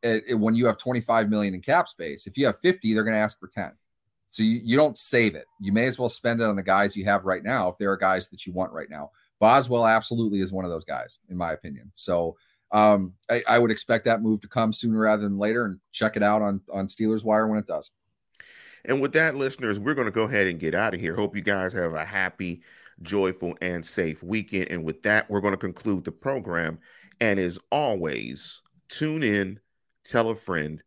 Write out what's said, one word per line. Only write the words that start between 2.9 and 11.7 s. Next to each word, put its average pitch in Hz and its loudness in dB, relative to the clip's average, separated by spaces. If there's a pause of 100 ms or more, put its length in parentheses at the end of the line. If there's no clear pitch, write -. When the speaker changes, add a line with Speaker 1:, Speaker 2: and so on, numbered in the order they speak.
Speaker 1:
they're 107 2
gonna 110 0
ask 107 0
for 87 -20
ten. 87 -10 (600)
So 110 -2
you, 113 4
you 117 0
don't 147 4
save 113 2
it. 69 -16 (160)
You 98 -2
may 113 4
as 127 -2
well 123 -2
spend 117 -2
it 113 2
on 101 0
the 95 -4
guys 98 2
you 98 -6
have 101 2
right 92 -2
now 104 0
if - -10
there 101 0
are 95 -2
guys 92 0
that - -16
you 92 -10
want 90 -4
right 78 -12
now. 73 -14 (280)
Boswell 120 6
absolutely 110 2
is 95 -2
one 95 -6
of 87 -6
those 80 -6
guys, 64 -10 (100)
in 90 -12
my 85 -4
opinion. 76 -12